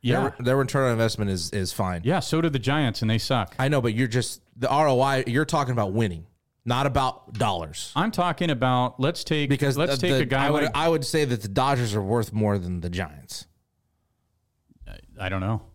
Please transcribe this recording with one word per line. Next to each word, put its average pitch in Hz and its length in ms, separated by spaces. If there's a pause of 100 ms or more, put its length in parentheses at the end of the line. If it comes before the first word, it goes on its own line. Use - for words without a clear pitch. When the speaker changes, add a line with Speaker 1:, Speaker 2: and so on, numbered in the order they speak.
Speaker 1:
Yeah. 120 200 (160)
Speaker 2:
Their, 120 80
their 131 120
return 135 300
on 123 60
investment 110 360
is, 85 220
is 92 200
fine. 90 340
Speaker 1:
Yeah, 117 160
so 160 200
do 165 80
the 139 80
Giants, 131 460
and 110 80
they 113 80
suck. 117 400
Speaker 2:
I 131 80
know, 139 140
but 113 120
you're 123 140
just, 113 340 (140)
the 117 140
R 147 180
O 127 140
I, 135 260
you're 131 180
talking 139 280
about 104 200
winning, 92 320 (400)
not 123 220
about 131 460
dollars. 90 640
Speaker 1:
I'm 180 140
talking 175 400
about, 127 500
let's 147 240
take, 151 260
Speaker 2:
Because 139 280
Speaker 1:
let's 139 200
Speaker 2:
the, 131 100
Speaker 1:
take - 80
Speaker 2:
the, 131 80
Speaker 1:
a - 20
guy 135 220
Speaker 2:
I - 20
would, 147 140
Speaker 1:
like - 120
Speaker 2:
I 160 140
would 160 160
say 156 200
that 120 180
the 107 60
Dodgers 123 440
are 104 80
worth 107 320
more 107 240
than 90 240
the 87 80
Giants. 78 560 (1400)
Speaker 1:
I, - 100 (220)
I 92 100
don't 92 120
know. 104 200 (140)